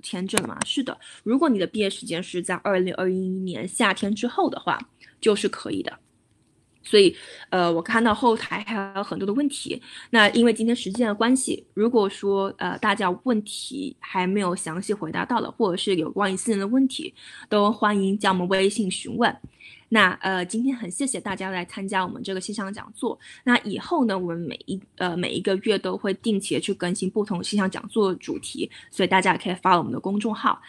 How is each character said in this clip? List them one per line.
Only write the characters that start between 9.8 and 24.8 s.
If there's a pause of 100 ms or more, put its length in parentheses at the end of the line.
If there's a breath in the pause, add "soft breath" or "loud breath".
那
因
为
今
天
时
间
的
关
系，
如
果
说，
呃，
大
家 (140)
问
题
还
没
有
详
细
回
答
到
的，
或
者
是
有
关
于
私
人
的
问
题， (360 loud breath)
都
欢
迎
加
我
们
微
信
询
问。 (520 loud breath)
那， (100)
呃，
今
天
很
谢
谢
大
家
来
参
加
我
们
这
个
线
上
讲
座。 (260 loud breath)
那
以
后
呢，
我
们
每
一， (160)